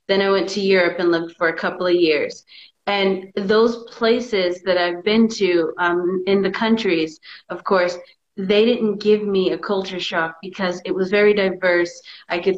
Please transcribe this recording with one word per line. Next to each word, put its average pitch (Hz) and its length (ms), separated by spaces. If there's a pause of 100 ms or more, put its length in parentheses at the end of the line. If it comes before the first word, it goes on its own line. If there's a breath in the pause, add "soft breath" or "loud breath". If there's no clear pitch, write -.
then 196 120
I 196 100
went 190 200
to 208 100
Europe 185 380
and 175 120
lived 170 260
for 170 120
a 165 80
couple 180 300
of 175 80
years. 156 500 (420 loud breath)
And 190 500
those 220 480
places 220 800
that 185 120
I've 175 280
been 220 240 (120)
to, 175 380
um, 175 480
in 196 160
the 190 80
countries, 190 680 (300 loud breath)
of 175 160
course, 180 320 (400 loud breath)
they 208 280
didn't 220 340
give 208 240
me 190 300
a 165 60
culture 190 420
shock 165 420
because 185 440
it 185 80
was 185 160
very 208 240
diverse. 185 580 (380 loud breath)
I 175 100
could 185 180